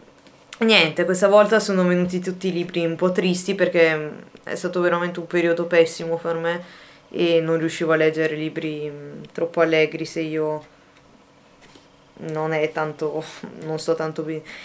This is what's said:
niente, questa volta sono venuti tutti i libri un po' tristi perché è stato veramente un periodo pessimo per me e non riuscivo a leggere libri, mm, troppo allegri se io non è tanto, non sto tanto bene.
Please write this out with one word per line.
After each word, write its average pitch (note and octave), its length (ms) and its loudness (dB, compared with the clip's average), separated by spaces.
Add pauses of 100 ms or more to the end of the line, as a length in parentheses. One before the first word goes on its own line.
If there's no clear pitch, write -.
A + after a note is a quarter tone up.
(580)
niente, F3 460 4
questa F#3 240 2
volta G#3 320 6
sono G3 240 0
venuti F3+ 360 0
tutti F#3 280 -4
i F3 40 -2
libri F3 320 -2
un E3 120 -2
po' F3+ 160 0
tristi F3+ 420 0
perché E3 880 0
è - 120 -8
stato F3+ 260 -4
veramente F3 400 0
un E3+ 60 -10
periodo E3+ 400 0
pessimo E3 500 2
per E3 200 -4
me E3+ 280 -4 (460)
e E3 300 2
non E3 180 0
riuscivo D#3+ 340 0
a D#3+ 40 4
leggere D#3 380 2
libri, D#3 560 -6
mm, D3 420 -14
troppo E3+ 280 -2
allegri D#3+ 440 2
se E3 160 -6
io D#3 540 -4 (1400)
non D#3 340 -4
è D#3 200 0
tanto, D#3 500 -4 (420)
non D#3 140 -6
sto E3 160 -2
tanto D#3+ 280 -6
bene. D#3 200 -8 (220)